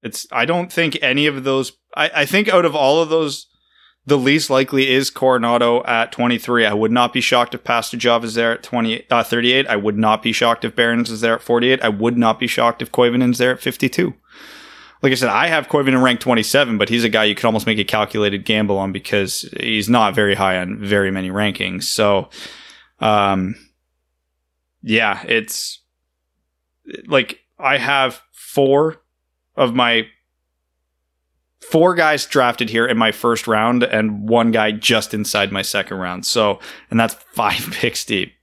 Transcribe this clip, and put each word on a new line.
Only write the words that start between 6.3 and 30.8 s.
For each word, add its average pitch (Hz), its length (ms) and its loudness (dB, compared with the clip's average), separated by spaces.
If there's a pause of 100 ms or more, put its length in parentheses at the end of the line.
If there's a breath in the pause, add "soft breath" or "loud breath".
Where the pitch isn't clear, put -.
I 104 80 0
would 110 180 0
not 120 220 2
be 127 80 -2
shocked 120 320 0
if 123 100 -12
Pastujov 117 580 0
is 110 120 -8
there 117 180 0
at 117 100 -8
twenty, 113 480 -4
uh, 120 120 2
thirty-eight. 123 440 0
I 117 100 -2
would 104 200 -2
not 110 260 2
be 117 80 -2
shocked 117 320 0
if 113 140 -6
Behrens 117 340 0
is 110 120 -8
there 117 120 2
at 113 80 -8
forty-eight. 123 400 0
I 120 60 0
would 113 300 -2
not 113 200 2
be 123 80 -4
shocked 117 360 -2
if 120 100 -12
Koivunen's 123 460 2
there 127 140 2
at 127 100 -6
fifty-two. 135 500 -2 (880 loud breath)
Like 135 120 0
I - 20 2
said, 123 160 -2
I 117 160 0
have 156 220 -2
Koivunen 135 340 0
ranked 123 200 0
twenty-seven, 120 540 0
but 101 140 0
he's 117 140 0
a 113 40 2
guy 107 160 2
you 104 100 0
could - 120 -2
almost 110 200 0
make 110 120 -2
a 101 60 0
calculated 104 600 -2
gamble 107 320 0
on 98 160 -4
because 98 560 -4 (100)
he's 107 300 -4
not 110 260 2
very 101 200 2
high 95 240 0
on 101 260 -8
very 98 260 0
many 95 200 -6
rankings. 95 540 -4
So, 101 440 0 (720 loud breath)
um, 98 540 0 (1300 loud breath)
yeah, 110 440 0
it's, - 540 -4 (1300)
like, 131 340 -2 (180)
I 139 200 0
have 135 420 0 (120)
four 143 720 0 (540)
of 120 180 0
my, 117 340 2 (1500)